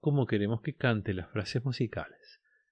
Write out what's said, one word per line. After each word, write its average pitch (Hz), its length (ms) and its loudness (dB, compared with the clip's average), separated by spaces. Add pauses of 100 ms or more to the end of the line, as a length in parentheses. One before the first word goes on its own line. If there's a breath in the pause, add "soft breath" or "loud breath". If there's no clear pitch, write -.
cómo 143 260 2
queremos 110 340 2
que - 140 -6
cante 110 400 0
las 92 160 -6
frases 113 340 -4
musicales. - 760 -4 (320)